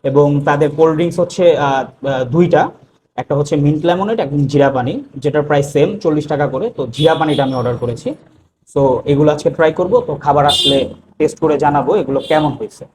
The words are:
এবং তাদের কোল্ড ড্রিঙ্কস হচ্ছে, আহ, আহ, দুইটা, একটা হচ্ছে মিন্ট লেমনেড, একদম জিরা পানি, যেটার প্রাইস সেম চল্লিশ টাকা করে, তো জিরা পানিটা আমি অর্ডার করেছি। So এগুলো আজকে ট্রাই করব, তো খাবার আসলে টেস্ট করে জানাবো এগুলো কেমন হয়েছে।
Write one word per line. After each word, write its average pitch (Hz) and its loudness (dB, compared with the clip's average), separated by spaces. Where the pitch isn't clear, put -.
এবং 143 4
তাদের 147 2
কোল্ড 160 4
ড্রিঙ্কস 170 -2
হচ্ছে, 175 -2
আহ, 143 0
আহ, 135 -2
দুইটা, 175 4
একটা 151 -4
হচ্ছে 147 -2
মিন্ট 151 2
লেমনেড, 196 0
একদম 143 -2
জিরা 139 4
পানি, 123 -2
যেটার 147 0
প্রাইস 143 0
সেম 139 4
চল্লিশ 151 0
টাকা 147 0
করে, 131 -4
তো 151 -6
জিরা 156 2
পানিটা 147 0
আমি 131 -4
অর্ডার 120 -2
করেছি। 120 -6
So 143 0
এগুলো 147 4
আজকে 156 0
ট্রাই 160 2
করব, 180 0
তো 156 -6
খাবার 143 4
আসলে 139 0
টেস্ট 151 0
করে 156 2
জানাবো 143 0
এগুলো 135 -2
কেমন 151 0
হয়েছে। - -12